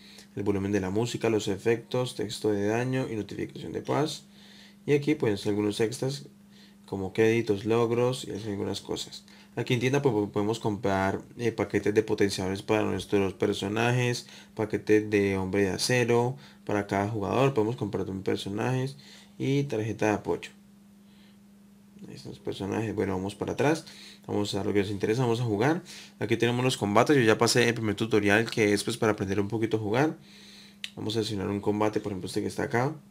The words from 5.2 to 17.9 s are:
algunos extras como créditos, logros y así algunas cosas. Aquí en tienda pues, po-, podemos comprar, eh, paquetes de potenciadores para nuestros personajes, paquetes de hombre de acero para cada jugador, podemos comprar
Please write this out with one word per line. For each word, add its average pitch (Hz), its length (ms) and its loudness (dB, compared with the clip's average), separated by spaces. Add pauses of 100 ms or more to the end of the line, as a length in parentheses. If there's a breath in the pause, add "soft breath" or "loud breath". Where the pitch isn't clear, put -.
algunos 104 340 0
extras 127 460 -4 (580 loud breath)
como 95 280 -6
créditos, 110 520 4
logros 117 600 2
y - 60 -10
así 104 160 -8
algunas 101 320 -4
cosas. - 460 -10 (300 loud breath)
Aquí 123 180 -2
en 120 60 2
tienda 127 240 2
pues, 131 100 4
po-, 104 160 2
podemos 107 300 -2
comprar, 98 600 0 (160)
eh, 117 140 0
paquetes 104 420 0
de 110 100 4
potenciadores 98 580 0
para 110 220 2
nuestros 98 500 0
personajes, 117 920 0 (260 loud breath)
paquetes 107 560 2
de 101 280 4
hombre 95 260 2
de 92 80 2
acero 120 680 2 (260 loud breath)
para 104 240 -2
cada 101 220 0
jugador, 113 460 2
podemos 110 200 0
comprar 98 300 -4